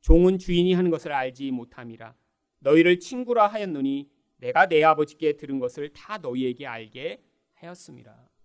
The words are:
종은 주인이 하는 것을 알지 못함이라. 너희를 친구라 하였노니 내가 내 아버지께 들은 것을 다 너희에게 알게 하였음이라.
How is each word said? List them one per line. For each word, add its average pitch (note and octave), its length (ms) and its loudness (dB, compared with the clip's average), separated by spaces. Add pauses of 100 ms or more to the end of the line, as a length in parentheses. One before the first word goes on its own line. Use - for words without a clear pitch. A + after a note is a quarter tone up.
종은 F3+ 360 4
주인이 F3+ 360 0
하는 F3+ 180 0
것을 D#3 220 -6
알지 C3 380 -6
못함이라. A#2 640 -14 (440)
너희를 E3 400 4
친구라 A#3+ 480 0
하였노니 C#3+ 600 -4 (280)
내가 C#3 300 2
내 D#3 160 4
아버지께 D3+ 540 0
들은 C3+ 220 -8
것을 C#3+ 340 -8
다 - 240 -14
너희에게 B2+ 500 -6
알게 A#2+ 540 -14 (320)
하였음이라. B2 800 -20 (120)